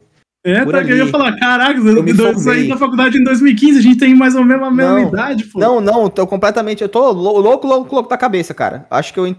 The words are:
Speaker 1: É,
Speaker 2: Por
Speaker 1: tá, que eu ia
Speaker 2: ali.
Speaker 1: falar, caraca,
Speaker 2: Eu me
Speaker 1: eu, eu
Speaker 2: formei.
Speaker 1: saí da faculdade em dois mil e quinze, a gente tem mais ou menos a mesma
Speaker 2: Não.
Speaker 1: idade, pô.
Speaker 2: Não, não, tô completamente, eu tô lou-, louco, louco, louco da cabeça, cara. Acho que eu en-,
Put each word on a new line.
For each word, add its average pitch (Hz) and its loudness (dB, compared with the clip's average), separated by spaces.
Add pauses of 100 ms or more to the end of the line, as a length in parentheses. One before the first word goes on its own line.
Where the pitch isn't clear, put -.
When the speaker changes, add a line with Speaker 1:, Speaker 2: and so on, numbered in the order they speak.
(460)
Speaker 1:
É, 196 0
Speaker 2:
Por - -2
Speaker 1:
tá, 277 0
que 254 -2
eu 247 2
ia 262 0
Speaker 2:
ali. 285 -2
Speaker 1:
falar, 262 -2
caraca, 247 0
Speaker 2:
Eu 226 0 (200)
me 220 -2
Speaker 1:
eu, - 2
eu 226 2
Speaker 2:
formei. 294 -6
Speaker 1:
saí 247 0
da 262 -4
faculdade 254 0
em 254 2
dois 262 0
mil 277 4
e 220 0
quinze, 277 2
a - 4
gente 247 6
tem 262 4
mais 262 4
ou 254 2
menos 262 2
a 262 -4
mesma 262 2
Speaker 2:
Não. 180 0
Speaker 1:
idade, 220 -4
pô. - -10
Speaker 2:
Não, 233 2
não, 208 0
tô 185 -2
completamente, 208 -4
eu 202 -4
tô 240 0
lou-, 196 -2
louco, 254 0
louco, 262 -2
louco 247 -4
da 247 -4
cabeça, 190 -4
cara. 127 -6
Acho 139 -4
que 190 -6
eu 185 -2
en-, 185 -8